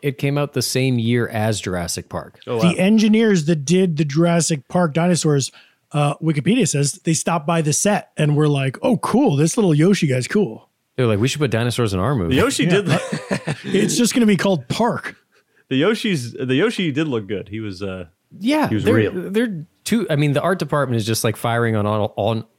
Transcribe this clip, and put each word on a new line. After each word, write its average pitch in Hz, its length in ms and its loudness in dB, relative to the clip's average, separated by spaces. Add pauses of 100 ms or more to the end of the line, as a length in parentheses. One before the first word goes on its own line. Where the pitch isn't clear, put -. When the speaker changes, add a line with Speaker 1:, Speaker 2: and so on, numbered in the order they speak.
Speaker 1:
It 143 160 -4
came 143 180 -2
out 143 160 -2
the 127 100 -2
same 131 360 0
year 117 280 0
as 107 340 -2
Jurassic 90 480 -6
Park. 78 360 -10
Speaker 2:
Oh, 120 120 -4
wow. 170 140 2
Speaker 3:
The 170 80 -4
engineers 214 680 4
that 156 200 0
did 180 320 0
the 165 80 0
Jurassic 165 640 0
Park 175 280 0
dinosaurs, 160 560 0 (400)
uh, 147 260 0
Wikipedia 160 500 0
says 143 260 -2 (100)
they 165 100 0
stopped 151 340 -2
by 165 160 0
the 147 100 0
set - 440 -2
and 147 180 2
were 151 120 2
like, 135 360 -2
"Oh, 240 140 2
cool, 214 380 2
this 160 220 0
little 185 180 4
Yoshi 170 320 4
guy's 127 200 -2
cool." 120 420 -2 (260)
Speaker 1:
They're 123 120 2
like, 107 120 2
"We 120 80 2
should 143 120 -4
put 147 120 0
dinosaurs 113 440 0
in 90 40 0
our 123 160 0
movie." 92 200 0
Speaker 2:
The 151 60 4
Yoshi 262 240 0
Speaker 3:
Yeah. 180 160 2
Speaker 2:
did. 180 80 -4
<laughs> - 720 -4
Speaker 3:
It's 196 340 0
just 233 160 2
gonna 240 140 4
be 202 100 4
called 185 300 0
Park. - 480 -4 (540)
Speaker 2:
The 135 80 0
Yoshi's, 180 560 0
the 127 220 -2
Yoshi 185 360 0
did 156 160 -2
look 113 200 -4
good. 95 220 -6
He 110 100 -8
was, 98 240 -10
uh, 92 220 -8 (340)
Speaker 1:
Yeah, 277 300 0
Speaker 2:
he 113 60 -2
was 120 80 0
Speaker 1:
they're, - 120 4
Speaker 2:
real. 104 160 4 (200)
Speaker 1:
they're 202 340 -2 (180)
too, 214 260 -2
I 156 60 0
mean, 143 180 2
the 143 80 0
art 185 160 0
department 143 400 -2
is 104 80 -2
just, 110 180 -2
like, 113 140 0
firing 117 380 0
on 104 100 0
all, 104 320 0
on, 110 260 0 (160)